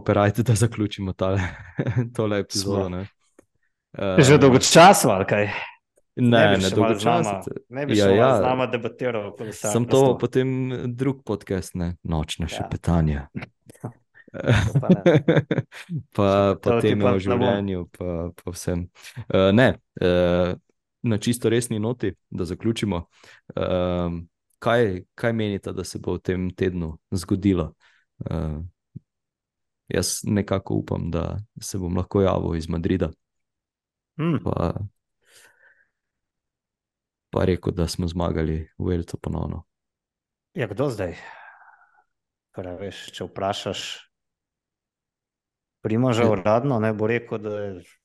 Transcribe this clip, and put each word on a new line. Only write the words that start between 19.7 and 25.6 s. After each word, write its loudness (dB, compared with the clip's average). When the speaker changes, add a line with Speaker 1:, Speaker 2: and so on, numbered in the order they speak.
Speaker 1:
eh, 2
na 0
čisto -2
resni 0
noti, -4
da -8
zaključimo. -4
Ehm, -2
kaj, 0
kaj -2
menite, -4